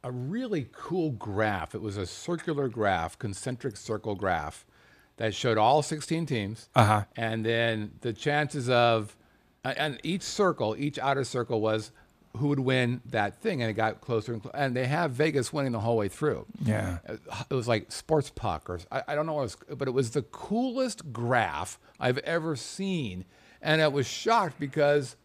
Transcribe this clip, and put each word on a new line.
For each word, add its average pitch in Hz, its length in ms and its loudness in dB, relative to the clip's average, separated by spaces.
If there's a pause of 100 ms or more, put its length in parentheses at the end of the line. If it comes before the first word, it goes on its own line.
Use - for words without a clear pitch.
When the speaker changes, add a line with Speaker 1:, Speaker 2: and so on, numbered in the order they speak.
Speaker 1:
a 127 80 -8
really 160 600 -4
cool 165 400 -2
graph. 104 640 0
It 82 60 -6
was 101 160 -4
a 98 80 -2
circular 151 640 -4
graph, 98 500 0
concentric 117 600 -6
circle 107 380 -4
graph, 87 500 -2 (520)
that 110 160 -2
showed 113 240 2
all 127 240 6
sixteen 160 440 -4
teams. 113 500 -4
Speaker 2:
Uh-huh. 107 300 6 (100)
Speaker 1:
And 113 300 -2
then 113 460 0 (100)
the 123 120 -4
chances 147 560 -2
of, 117 460 4 (480)
uh, 131 140 -4
and 151 260 -2
each 175 200 -2
circle, 139 540 2
each 143 220 -4
outer 135 240 2
circle 120 380 -2
was 110 300 0 (440)
who 135 140 0
would 139 100 4
win 127 460 2
that 104 360 -2
thing, 175 200 0
and 113 100 0
it 101 40 -4
got 107 260 0
closer 120 320 -2
and 107 80 -6
clo-, - 120 -12
and 135 220 0
they 127 120 0
have 151 240 0
Vegas 143 420 2
winning 139 180 0
the 113 80 0
whole 117 160 2
way 104 140 2
through. 143 360 -2 (160)
Speaker 2:
Yeah. 104 360 0 (100)
Speaker 1:
Uh, - 80 -8 (340)
it - 40 0
was 123 120 0
like 117 280 0
Sports 156 360 0
Puck, - 400 -4
or 90 120 -6 (100)
I, 131 160 -2
I 147 80 -4
don't 151 100 0
know 160 100 -4
what 143 80 0
it 113 120 -6 (140)
was, 151 80 -10
but 135 100 -2
it 131 40 -2
was 123 200 2
the 139 120 0
coolest 240 920 -2
graph 110 680 0 (180)
I've 127 220 2
ever 160 380 -2
seen, 139 640 -4 (380)
and 156 200 4
I 156 60 6
was 139 180 2
shocked 214 540 0
because 147 640 2